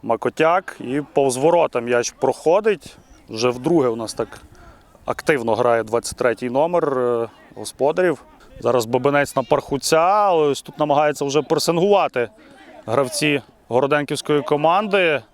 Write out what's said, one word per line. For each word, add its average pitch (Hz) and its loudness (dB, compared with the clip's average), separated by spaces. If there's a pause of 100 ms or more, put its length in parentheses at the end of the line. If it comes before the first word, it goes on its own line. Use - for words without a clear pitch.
Макотяк. 151 -2
І 131 -6 (120)
повз 135 2
ворота 156 2
м'яч 120 -2
проходить. 180 -2 (340)
Вже 113 -2
вдруге 127 0
у 113 -2
нас 113 -8
так - -8 (680)
активно 117 0
грає 117 2
двадцять 110 -4
третій 123 -2
номер, 151 0
е, 117 -2 (260)
господарів. 151 -2 (360)
Зараз 120 0
Бобинець 135 0
на 135 -2
Пархуця, 143 0
але 185 2
ось 139 -2
тут - -18
намагається 151 0
вже 139 0
пресингувати 165 0 (560)
гравці 135 0 (260)
городенківської 143 0
команди. 165 2 (120)